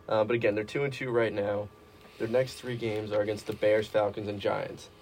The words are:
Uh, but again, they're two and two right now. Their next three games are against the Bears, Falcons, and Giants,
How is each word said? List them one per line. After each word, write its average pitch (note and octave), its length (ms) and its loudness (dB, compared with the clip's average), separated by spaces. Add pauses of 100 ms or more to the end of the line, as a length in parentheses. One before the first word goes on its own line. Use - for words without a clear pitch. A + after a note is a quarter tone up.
Uh, A2 160 4
but A#2 100 2
again, A#2 200 2
they're G#2+ 100 -2
two C#3+ 200 -2
and C#3 80 -2
two C3 180 -6
right A2+ 220 2
now. G#2 360 -2 (500)
Their A2+ 100 -2
next B2+ 260 0
three B2 220 -6
games G#2+ 340 -4
are G#2 120 2
against G#2 240 -2
the A2 80 -4
Bears, G#2+ 340 4
Falcons, G#2 400 0
and G#2 100 -4
Giants, G2 520 -4 (120)